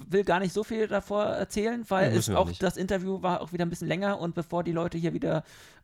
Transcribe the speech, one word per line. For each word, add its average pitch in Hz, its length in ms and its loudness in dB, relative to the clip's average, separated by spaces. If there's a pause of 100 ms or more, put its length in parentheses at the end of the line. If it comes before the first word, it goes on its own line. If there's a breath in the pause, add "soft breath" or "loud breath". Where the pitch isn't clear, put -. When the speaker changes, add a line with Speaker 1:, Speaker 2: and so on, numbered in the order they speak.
(120)
Speaker 1:
will 190 120 4
gar 180 160 2
nicht 190 140 0
so 208 100 -2
viel 220 240 -2
davor 208 380 0
erzählen, 220 640 -2
weil 190 160 4
Speaker 2:
Nee, 135 40 4
Speaker 1:
es 113 60 2
Speaker 2:
müssen 113 180 2
wir 120 60 6
Speaker 1:
auch, 185 80 4
Speaker 2:
nicht. 87 160 -2
Speaker 1:
das 180 140 2
Interview 190 440 -2
war 180 200 0
auch 165 120 -8
wieder 175 120 0
ein 170 40 0
bisschen 170 180 -6
länger 196 320 0
und 170 140 -4
bevor 175 300 -2
die 175 80 -2
Leute 170 260 -2
hier 165 160 0
wieder 160 300 0 (400 loud breath)